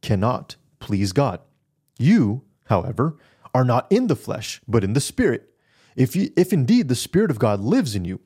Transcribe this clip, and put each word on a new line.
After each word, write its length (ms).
cannot 540
please 340
God. 280
You, 460
however, 520
are 100
not 260
in 180
the 60
flesh, 540
but 160
in 80
the 80
Spirit, 460
if 180
you, 220
if 160
indeed 340
the 80
Spirit 360
of 80
God 220
lives 360
in 80
you. 220